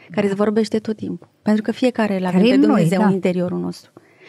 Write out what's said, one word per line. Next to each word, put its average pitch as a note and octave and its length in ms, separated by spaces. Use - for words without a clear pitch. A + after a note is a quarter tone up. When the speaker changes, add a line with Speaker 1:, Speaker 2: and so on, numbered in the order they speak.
Speaker 1:
care G#3+ 120
Speaker 2:
Da. G3+ 60
Speaker 1:
îți G3 80
vorbește G#3+ 440
tot G#3+ 160
timpul. F3+ 320
Pentru G#3+ 200
că A3+ 100
fiecare A3 460
îl F#3 80
avem F#3 60
Speaker 2:
Care F#3 120
Speaker 1:
pe A#3 60
Speaker 2:
e B3+ 40
în C4+ 60
noi, D4 100
Speaker 1:
Dumnezeu F#3+ 300
Speaker 2:
da. G#3+ 80
Speaker 1:
în F#3+ 60
interiorul F3+ 460
nostru. F3 320